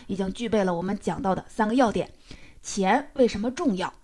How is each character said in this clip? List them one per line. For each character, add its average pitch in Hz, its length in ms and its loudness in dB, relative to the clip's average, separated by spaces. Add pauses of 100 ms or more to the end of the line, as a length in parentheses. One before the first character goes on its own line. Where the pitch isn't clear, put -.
已 196 80 -6
经 190 180 -4
具 233 160 -6
备 202 140 2
了 185 100 2
我 170 80 -2
们 190 180 -2
讲 175 220 -4
到 190 140 2
的 - 120 -6
三 214 200 -2
个 226 80 0
要 240 160 4
点： - 180 -2 (540)
钱 208 500 0
为 254 140 6
什 202 120 -6
么 240 120 -2
重 262 260 0
要， 180 160 -6 (100)